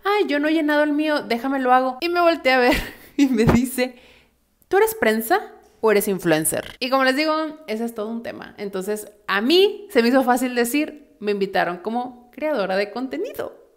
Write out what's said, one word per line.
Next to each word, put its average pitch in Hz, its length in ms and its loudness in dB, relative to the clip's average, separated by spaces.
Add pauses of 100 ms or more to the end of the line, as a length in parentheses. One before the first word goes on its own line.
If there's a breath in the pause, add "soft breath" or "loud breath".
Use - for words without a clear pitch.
"Ay, 403 240 0
yo 285 120 -2
no 294 80 0
he 311 60 2
llenado 302 300 2
el 302 100 0
mío, 302 280 0
déjame 240 380 -2
lo 254 140 4
hago". 262 280 2
Y 349 80 -4
me 349 120 2
volteé 330 320 4
a 262 40 4
ver 247 180 4 (200)
<laughs> - 220 -14
y 277 100 4
me 233 180 2
dice, 247 500 2 (720 soft breath)
"¿Tú 359 100 2
eres 440 180 2
prensa 226 440 0 (400)
o 220 120 2
eres 208 160 2
influencer?". 160 720 -2
Y 247 100 -6
como 269 140 2
les 262 120 2
digo, 311 520 -2
ese 220 180 -6
es 233 80 -8
todo 214 140 -8
un 233 160 -8
tema. - 340 -14
Entonces 202 540 -8 (160)
a 196 140 0
mí 370 500 2
se 247 100 4
me 233 80 4
hizo 262 140 4
fácil 247 320 0
decir, 247 640 -2
"Me 208 120 -4
invitaron 190 460 -2
como 247 540 -8
creadora 214 460 -4
de 202 120 -2
contenido". 285 720 -8 (160)